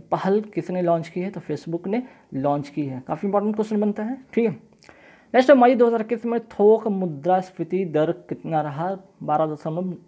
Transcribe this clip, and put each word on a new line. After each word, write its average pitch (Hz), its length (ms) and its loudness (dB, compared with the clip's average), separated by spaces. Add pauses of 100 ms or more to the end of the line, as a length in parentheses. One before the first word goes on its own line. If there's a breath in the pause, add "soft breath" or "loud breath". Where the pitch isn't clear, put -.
(120)
पहल 190 280 0 (140)
किसने 180 280 -4
लॉन्च 170 280 0
की 180 120 -8
है, 185 80 -6
तो - 120 -12
Facebook 160 460 -8
ने 220 140 -2 (340 loud breath)
लॉन्च 143 340 -2
की 151 160 -6
है। 131 220 -8
काफ़ी 156 200 -6
इंपॉर्टेंट 202 280 0
क्वेश्चन 214 260 -2
बनता 208 220 -2
है। 247 140 -6 (160)
ठीक 233 120 2
है, 214 60 0 (840 loud breath)
नेक्स्ट 254 160 6
है 294 80 10
मई 254 180 8
दो 240 120 6
हज़ार 233 140 0
इक्कीस 220 240 -4
में 233 140 -2 (100)
थोक 220 400 4
मुद्रास्फीति 180 960 -2
दर 156 260 0 (180)
कितना 156 320 -4
रहा, 151 340 -4 (280)
बारह 151 220 0
दशमलव 160 500 -6 (120)